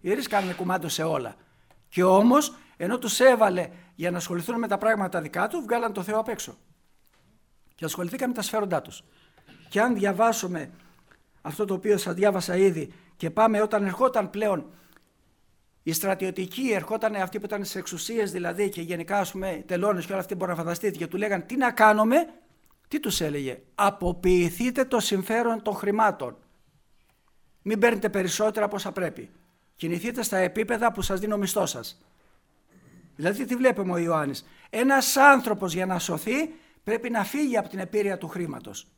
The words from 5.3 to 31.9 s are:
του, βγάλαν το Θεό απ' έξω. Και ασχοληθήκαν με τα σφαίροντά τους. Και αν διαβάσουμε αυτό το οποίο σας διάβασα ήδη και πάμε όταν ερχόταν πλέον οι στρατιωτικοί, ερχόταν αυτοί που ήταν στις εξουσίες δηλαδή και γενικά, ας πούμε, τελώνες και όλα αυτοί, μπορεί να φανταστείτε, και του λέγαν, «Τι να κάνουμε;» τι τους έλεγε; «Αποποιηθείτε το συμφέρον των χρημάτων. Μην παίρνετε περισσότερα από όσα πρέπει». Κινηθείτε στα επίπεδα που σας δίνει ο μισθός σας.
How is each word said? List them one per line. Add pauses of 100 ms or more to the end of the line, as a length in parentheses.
του,
βγάλαν
το
Θεό
απ'
έξω. (1200)
Και
ασχοληθήκαν
με
τα
σφαίροντά
τους. (680)
Και
αν
διαβάσουμε (680)
αυτό
το
οποίο
σας
διάβασα
ήδη (220)
και
πάμε
όταν
ερχόταν
πλέον (1120)
οι
στρατιωτικοί,
ερχόταν
αυτοί
που
ήταν
στις
εξουσίες
δηλαδή
και
γενικά,
ας
πούμε,
τελώνες
και
όλα
αυτοί,
μπορεί
να
φανταστείτε,
και
του
λέγαν,
«Τι
να
κάνουμε;» (580)
τι
τους
έλεγε; (140)
«Αποποιηθείτε
το
συμφέρον
των
χρημάτων. (1200)
Μην
παίρνετε
περισσότερα
από
όσα
πρέπει». (460)
Κινηθείτε
στα
επίπεδα
που
σας
δίνει
ο
μισθός
σας. (1120)